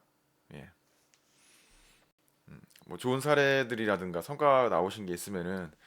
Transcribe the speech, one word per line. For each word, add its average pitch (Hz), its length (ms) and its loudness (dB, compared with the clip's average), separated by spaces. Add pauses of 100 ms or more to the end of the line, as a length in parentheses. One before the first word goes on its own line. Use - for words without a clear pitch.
(520)
예. 71 180 -18 (1800)
음, 73 120 -20 (260)
뭐 87 120 -12
좋은 127 220 0
사례들이라든가 117 1000 2
성과 135 480 2
나오신 98 380 0
게 87 80 -4
있으면은 90 580 -6 (140)